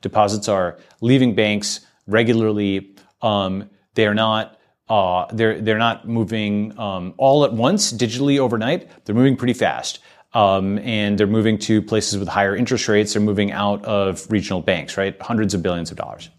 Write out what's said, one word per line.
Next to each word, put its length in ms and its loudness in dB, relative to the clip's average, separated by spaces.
Deposits 480 0
are 280 0
leaving 360 4
banks 440 -2
regularly. 840 2
Um, 480 -2
they're 200 2
not, 440 -2
uh, 440 2
they're, 280 0
they're 180 0
not 300 -2
moving, 680 -2
um, 420 -8
all 260 4
at 80 0
once 400 0
digitally 480 0
overnight. 480 -2
They're 100 -4
moving 220 4
pretty 180 0
fast. 460 -4
Um, 460 2
and 360 -2
they're 120 2
moving 300 2
to 220 2
places 380 -2
with 80 -6
higher 300 0
interest 320 -2
rates. 240 2
They're 100 0
moving 300 0
out 320 -2
of 440 -2
regional 340 -2
banks, 340 -2
right? 260 -2
Hundreds 320 -2
of 80 -2
billions 300 -4
of 40 -16
dollars. 320 -12